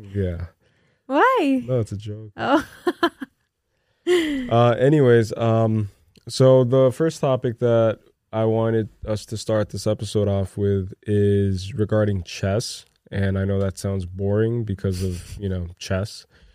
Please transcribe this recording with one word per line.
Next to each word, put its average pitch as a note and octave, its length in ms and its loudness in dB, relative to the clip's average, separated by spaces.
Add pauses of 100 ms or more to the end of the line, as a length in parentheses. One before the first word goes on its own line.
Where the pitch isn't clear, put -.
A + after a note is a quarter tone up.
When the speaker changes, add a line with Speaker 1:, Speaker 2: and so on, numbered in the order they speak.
(160)
Speaker 1:
Yeah. F2 300 -4 (600)
Speaker 2:
Why? D4 640 2
Speaker 1:
No, B2 120 0
it's G#2+ 120 -4
a G2+ 60 -8
joke. G#2+ 400 -14
Speaker 2:
Oh. E3 300 0 (240)
<laughs> - 180 -2 (960)
Speaker 1:
Uh, B3+ 720 2
anyways, B2 580 4
um, A2+ 540 0 (380)
so C3 360 6
the C3 280 4
first D#3+ 300 -4
topic B2+ 380 -2
that A2+ 400 2 (320)
I A2 140 -2
wanted A2+ 440 0 (160)
us G#2+ 220 -6
to A2 100 -10
start G#2+ 320 -2
this G2+ 180 -6
episode G#2+ 400 -2
off G2 300 -2
with G2+ 360 -2 (140)
is G2+ 680 0
regarding G#2 500 0
chess. - 600 -6 (260)
And G2 280 -2
I G2 60 -2
know G2 140 0
that F#2+ 200 -4
sounds G2 260 -4
boring G#2 580 -2
because F#2+ 380 -4
of, F2+ 380 -6
you G2+ 100 -4
know, F2+ 180 -6 (120)
chess. - 480 -6 (280)